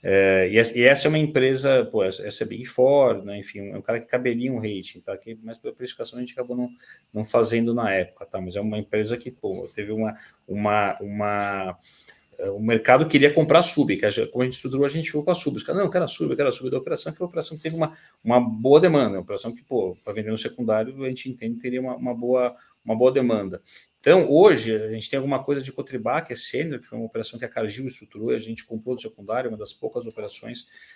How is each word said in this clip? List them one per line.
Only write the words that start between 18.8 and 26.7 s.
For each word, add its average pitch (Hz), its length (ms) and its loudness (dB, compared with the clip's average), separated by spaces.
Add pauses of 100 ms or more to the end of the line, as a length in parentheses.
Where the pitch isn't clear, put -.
uma 92 60 -6
operação 104 340 -8
que, - 80 -20
pô, 95 400 -4
pra 104 100 -10
vender 107 160 -6
no 110 80 -2
secundário, 117 680 -2
a 131 60 -4
gente 131 200 -8
entende 117 260 -8
que 117 80 -14
teria 127 180 -4
uma, 127 140 -6
uma 123 180 -6
boa, 123 420 0 (280)
uma 113 120 -2
boa 127 160 6
demanda. 110 480 0 (400)
Então, 160 300 6
hoje, 139 460 6
a 110 160 -4
gente 110 180 -8
tem 139 80 -2
alguma 139 260 -2
coisa 139 200 -4
de 135 80 -12
Cotribá, 131 500 -4
que 160 100 -14
é 117 40 -6
sênior, 147 440 -6